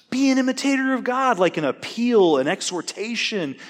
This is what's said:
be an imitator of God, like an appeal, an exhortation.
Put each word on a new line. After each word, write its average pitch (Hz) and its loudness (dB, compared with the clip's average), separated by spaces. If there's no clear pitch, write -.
be 269 2
an 262 4
imitator 262 0
of 240 -2
God, 247 0
like 175 2
an 156 -2
appeal, 190 2
an 135 2
exhortation. 185 -6